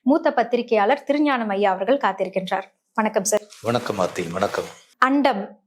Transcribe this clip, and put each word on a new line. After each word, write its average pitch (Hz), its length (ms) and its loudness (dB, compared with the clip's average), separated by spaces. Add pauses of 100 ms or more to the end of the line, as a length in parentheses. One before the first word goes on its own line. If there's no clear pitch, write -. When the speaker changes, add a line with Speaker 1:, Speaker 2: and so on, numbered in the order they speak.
Speaker 1:
மூத்த 311 300 2
பத்திரிகையாளர் 233 680 2
திருஞானம் 285 460 0
ஐயா 196 220 2
அவர்கள் 190 260 0
காத்திருக்கின்றார். 190 640 -2 (300)
வணக்கம் 214 300 0
சார். 208 180 0 (200)
Speaker 2:
வணக்கம் 110 380 -2
ஆர்த்தி, 87 320 -2
வணக்கம். 92 340 -2 (320)
Speaker 1:
அண்டம், 254 680 0